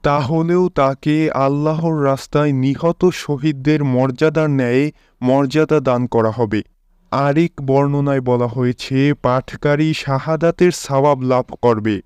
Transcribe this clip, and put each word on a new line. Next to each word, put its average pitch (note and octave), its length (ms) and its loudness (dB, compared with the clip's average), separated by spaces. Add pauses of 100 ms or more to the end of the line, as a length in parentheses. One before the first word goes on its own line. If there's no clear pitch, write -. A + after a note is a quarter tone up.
তাহলেও D#3+ 640 0
তাকে D3+ 600 0
আল্লাহর D3+ 720 0
রাস্তায় C#3+ 480 0
নিহত C#3 600 0
শহীদদের D3 720 -2
মর্যাদার C#3 680 0
ন্যায় C3+ 400 2 (320)
মর্যাদা C#3 580 2
দান B2+ 260 0
করা A2+ 240 0
হবে।" A2 320 -2 (480)
আরেক C#3+ 420 0 (100)
বর্ণনায় C#3+ 580 0
বলা B2 260 0
হয়েছে, C3 680 0
পাঠকারী D3 800 -2
শাহাদাতের D#3+ 760 0
সওয়াব C#3 500 0
লাভ B2+ 220 0 (180)
করবে। A2 440 2